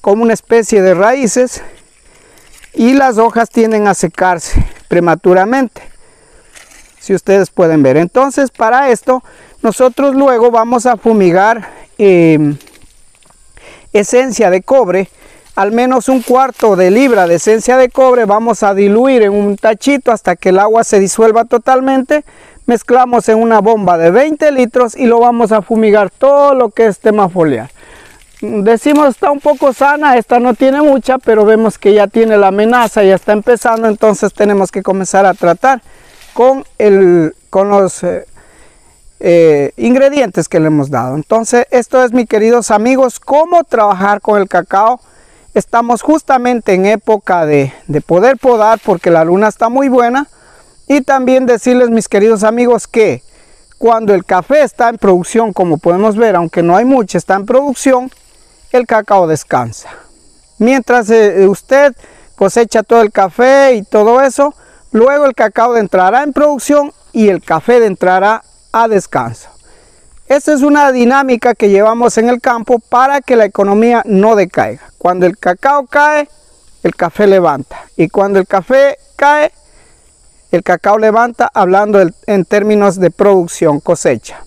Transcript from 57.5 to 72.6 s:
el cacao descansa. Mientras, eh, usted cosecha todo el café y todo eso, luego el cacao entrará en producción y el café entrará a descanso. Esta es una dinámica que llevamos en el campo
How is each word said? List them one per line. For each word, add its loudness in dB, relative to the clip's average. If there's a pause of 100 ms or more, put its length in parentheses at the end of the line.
el 0
cacao 0
descansa. -6 (680)
Mientras, 0
eh, 2
usted 0 (400)
cosecha -2
todo 2
el 0
café 2
y -6
todo 2
eso, 0 (380)
luego 2
el 0
cacao 0
entrará 0
en -6
producción 0 (220)
y 2
el -2
café 0
entrará -2 (280)
a 0
descanso. -6 (800)
Esta 0
es 0
una 2
dinámica 0
que 0
llevamos 0
en 0
el -2
campo -2